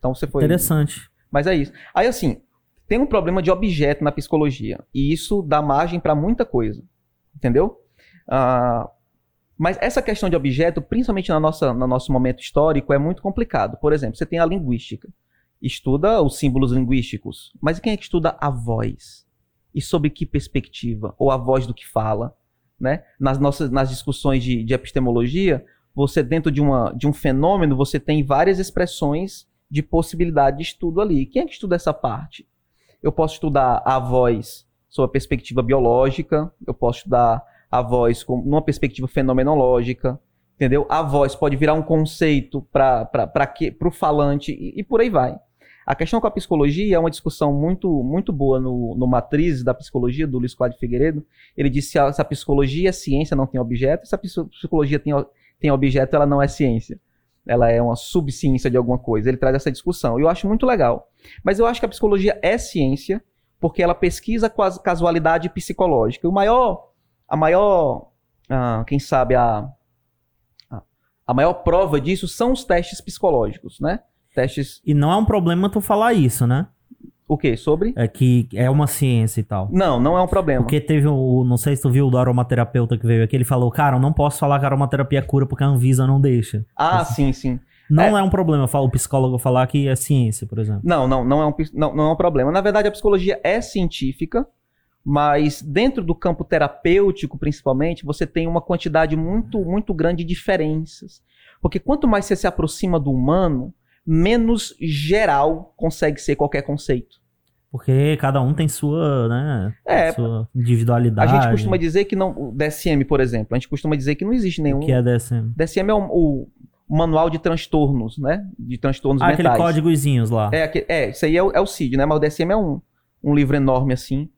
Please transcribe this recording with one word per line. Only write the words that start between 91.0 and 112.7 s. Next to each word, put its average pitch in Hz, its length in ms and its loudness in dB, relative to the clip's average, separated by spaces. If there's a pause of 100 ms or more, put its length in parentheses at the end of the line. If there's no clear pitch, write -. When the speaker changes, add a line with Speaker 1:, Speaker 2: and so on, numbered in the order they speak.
Speaker 1:
não, 131 180 2
não 139 160 2
é 156 60 2
um 151 60 0
pis-, 151 200 -4
não, 151 220 -2
não 151 140 2
é 160 60 2
um - 20 -14
problema. 151 340 2
Na 180 100 0
verdade, 208 280 2
a - 20 0
psicologia 196 540 0
é 208 160 0
científica, - 840 -4 (600)
mas 147 580 2
dentro 202 400 0
do 165 140 -2
campo 175 260 -2
terapêutico, 170 960 0
principalmente, 147 640 -2
você 147 220 -4
tem 165 220 -4
uma 165 120 -2
quantidade 160 540 -2
muito, 190 500 -2
muito 190 300 -4
grande 165 300 -2
de 170 100 -4
diferenças. 160 880 -4 (400)
Porque 185 160 -2
quanto 285 300 0
mais 202 160 2
você - 100 0
se 190 140 -2
aproxima 175 500 -2
do 139 140 -2
humano, 143 600 0 (320)
menos 214 760 2
geral 160 960 0
consegue 139 440 -2
ser 143 140 0
qualquer 143 280 -2
conceito. - 580 -6 (500)
Speaker 2:
Porque 139 460 2
cada 139 240 0
um 131 120 2
tem 151 140 0
sua, 147 640 0
né, 120 460 -2 (120)
Speaker 1:
É, 165 240 2
Speaker 2:
sua 113 420 -4
individualidade. 120 800 2
Speaker 1:
a 139 100 6
gente 120 120 2
costuma 185 240 0
dizer 170 300 0
que 196 100 -2
não, 190 160 0
o 135 180 -10
D 135 140 -2
S 151 240 -4